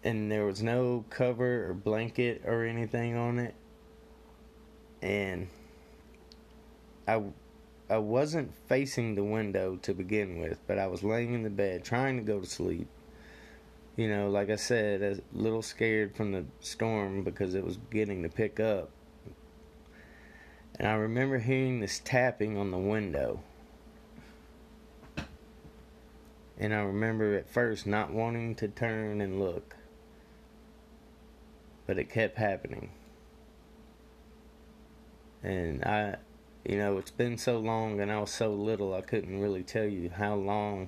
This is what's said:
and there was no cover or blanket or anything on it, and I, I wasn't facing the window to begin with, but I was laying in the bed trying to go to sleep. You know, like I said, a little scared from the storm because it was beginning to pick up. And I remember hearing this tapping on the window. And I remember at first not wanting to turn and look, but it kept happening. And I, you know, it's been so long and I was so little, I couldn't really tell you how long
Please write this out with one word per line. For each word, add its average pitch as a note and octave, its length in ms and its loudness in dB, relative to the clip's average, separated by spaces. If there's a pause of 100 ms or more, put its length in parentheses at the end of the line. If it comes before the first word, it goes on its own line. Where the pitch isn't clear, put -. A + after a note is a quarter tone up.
and G#2+ 260 0
there G#2+ 140 2
was G2+ 180 -2
no B2 460 2
cover B2 600 0
or F2+ 40 -2
blanket A2+ 720 0
or A#2 180 2
anything A#2 540 -2
on A#2+ 220 0
it, A#2+ 140 -4 (1500)
and F#2+ 480 0 (1600)
I, A2 160 4 (680)
I A2 80 4
wasn't C3 580 2 (140)
facing B2+ 460 2
the G2+ 100 2
window G2 560 0
to G2 120 -2
begin F#2+ 460 0
with, E2 260 -4
but G2 140 0
I G2 80 2
was F#2 160 -4
laying A#2 300 0
in A#2 100 -2
the A2 60 -2
bed G2 340 0
trying C3 320 2
to A#2 80 -2
go G#2 160 0
to F#2 80 -8
sleep. F2 400 -2 (1080)
You A2+ 100 2
know, G2+ 220 2
like G2+ 200 2
I G#2+ 60 4
said, G#2 460 2
a G2 180 0 (180)
little A2 240 2
scared G#2+ 540 2
from G#2 160 0
the F#2 140 -2 (160)
storm G2+ 640 -2
because F#2 280 -2
it F#2+ 120 0
was F2+ 100 -4
beginning G#2 480 -2
to E2 60 -2
pick G#2+ 320 -2
up. G2+ 300 0 (1900)
And - 80 2
I G#2+ 60 4
remember A#2+ 440 2
hearing B2+ 440 2
this G2 220 -4
tapping A#2+ 540 2
on G2 140 0
the F2+ 60 -2
window. F2+ 680 0 (3250)
And G#2+ 160 0
I G#2+ 60 2
remember G#2 560 2
at - 140 -2
first A#2 360 0
not G2+ 260 2
wanting A#2 440 -2
to G#2+ 140 -2
turn A2 520 -2
and F#2+ 160 -2
look, F2+ 380 -2 (2000)
but F#2+ 140 0
it - 100 -2
kept A2 280 2
happening. - 520 -2 (2500)
And F2 400 -2
I, G#2 320 2 (500)
you G2 120 0
know, G2+ 200 2
it's - 140 -6
been A#2+ 260 0
so A#2+ 220 0
long A2 400 0
and G2+ 100 0
I G#2+ 100 0
was G#2 120 -2
so A2 200 0
little, G2+ 440 0
I F#2+ 60 -2
couldn't F#2+ 380 -2
really G2 240 0
tell A2 220 0
you F#2 240 -2
how G#2 260 0
long G2+ 520 0